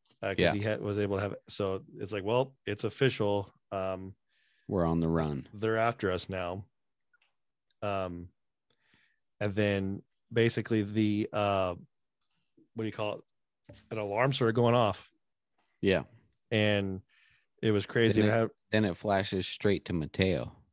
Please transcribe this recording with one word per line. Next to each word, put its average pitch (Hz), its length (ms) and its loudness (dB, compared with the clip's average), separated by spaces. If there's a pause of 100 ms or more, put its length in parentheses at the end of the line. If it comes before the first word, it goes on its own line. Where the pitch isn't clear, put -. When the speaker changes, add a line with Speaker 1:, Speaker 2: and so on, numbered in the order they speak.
(240)
Speaker 1:
uh, 98 120 -4
'cause - 40 -10
Speaker 2:
Yeah. 87 140 4
Speaker 1:
he 101 80 -2
had, 107 200 -2
was 104 180 -4
able 101 180 0
to 98 60 -2
have, 101 120 -4 (140)
so 98 360 -4 (140)
it's 101 140 -8
like, 98 120 -4
"Well, 123 400 0
it's 101 200 -6
official. 104 680 0 (180)
Um, 95 440 -6 (520)
Speaker 2:
We're 87 180 2
on 82 140 2
the 82 100 2
run. 76 440 -2
Speaker 1:
they're 110 240 -2
after 113 340 0
us 90 180 -4
now." 92 360 -6 (1160)
Um, 92 480 -6 (1080)
and 104 160 -2
then 101 480 0 (280)
basically 117 520 2
the, 104 500 0
uh, 98 420 0 (1000)
what 113 80 -4
do 110 40 -2
you 101 60 -6
call 104 260 -4
it? - 20 -20 (720)
An 113 80 -6
alarm 107 340 2
started 113 220 2
going 120 200 6
off. 110 360 2 (680)
Speaker 2:
Yeah. 92 220 2 (480)
Speaker 1:
And 101 500 2 (600)
it 110 100 2
was 101 140 2
crazy. 110 360 4
Speaker 2:
Then - 20 6
Speaker 1:
It 104 40 6
Speaker 2:
it, 107 40 4
Speaker 1:
had 113 180 2 (220)
Speaker 2:
then 107 140 4
it 87 120 -2
flashes 95 500 0
straight - 380 0
to - 80 -4
Mateo. 82 600 -2 (200)